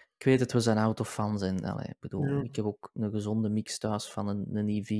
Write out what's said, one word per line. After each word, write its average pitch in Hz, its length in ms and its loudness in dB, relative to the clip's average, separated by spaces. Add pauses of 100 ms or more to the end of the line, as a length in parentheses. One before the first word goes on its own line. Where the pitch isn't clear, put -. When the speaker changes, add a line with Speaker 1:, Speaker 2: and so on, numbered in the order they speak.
(180)
Speaker 1:
ik - 60 -8
weet 131 160 8
het, 123 140 2
we 123 60 6
zijn 110 180 4
autofans 107 640 0
en, 95 220 0
allee, 104 240 -4
ik - 120 -14
bedoel, - 280 -4
Speaker 2:
Ja. 139 160 0
Speaker 1:
ik 120 120 -10
heb 107 100 -2
ook 104 280 -6
een 107 180 -2
gezonde 107 380 0
mix 107 280 -2
thuis 107 340 -4
van 101 160 -4
een, 101 280 -4
een 104 140 0
E 104 140 -2
V - 60 -8 (100)